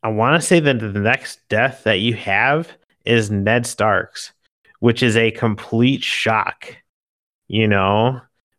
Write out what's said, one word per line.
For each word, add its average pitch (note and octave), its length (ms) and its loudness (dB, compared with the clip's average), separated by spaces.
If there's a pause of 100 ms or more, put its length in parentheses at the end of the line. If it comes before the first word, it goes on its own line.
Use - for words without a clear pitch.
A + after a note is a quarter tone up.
I A2+ 60 -2
wanna A#2 320 2
say E3+ 180 4
that C#3 200 0
the A2 80 -6 (120)
next A2+ 400 -2 (100)
death A#2+ 340 -2
that G#2+ 160 0
you A2+ 140 0
have B2+ 560 -2 (360)
is A2 260 0
Ned G#2+ 340 0
Stark's, - 680 -2 (480)
which A#2 220 2
is A#2 160 2
a A2+ 140 2
complete A#2 720 0
shock, - 760 -4 (680)
you A2 200 0
know? G#2 540 2 (380)